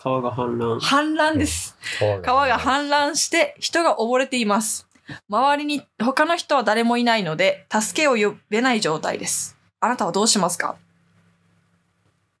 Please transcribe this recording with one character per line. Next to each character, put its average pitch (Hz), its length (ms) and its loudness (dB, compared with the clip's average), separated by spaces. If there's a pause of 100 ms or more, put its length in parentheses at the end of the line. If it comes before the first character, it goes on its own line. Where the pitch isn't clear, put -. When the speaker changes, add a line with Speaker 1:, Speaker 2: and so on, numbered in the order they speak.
Speaker 1:
川 131 180 -2
が 120 120 -2
氾 120 240 -2
濫。 117 240 -2
Speaker 2:
氾 302 340 0
濫 311 240 2
で 302 80 0
す。 - 300 -6 (240)
Speaker 3:
川 101 180 0
が - 0 -
氾 - 20 -8
濫。 - 40 -12
Speaker 2:
川 269 240 2
が 226 100 0
氾 285 300 -2
濫 294 260 0
し - 160 -2
て、 330 300 0
人 330 240 -2
が 294 140 2
溺 233 200 0
れ 269 80 2
て 262 120 -4
い 233 80 0
ま 208 140 2
す。 - 280 -6 (420)
周 269 280 2
り 294 60 -6
に 294 220 -4 (160)
他 262 220 2
の 339 120 0
人 311 200 0
は 247 80 2
誰 220 180 2
も 233 140 2
い 240 80 0
な 233 120 4
い 214 60 0
の 160 140 -4
で、 190 360 0
助 220 300 0
け 302 60 4
を 254 80 4
呼 208 200 0 (140)
べ 214 100 0
な 247 140 2
い 214 60 0
状 160 180 0
態 - 200 -4
で - 80 -8
す。 - 300 -6 (220)
あ - 100 0
な 240 80 0
た 240 80 -2
は 175 60 -2
ど 190 120 0
う 226 40 2
し 220 140 2
ま 170 100 2
す - 80 -6
か？ - 160 -4 (1700)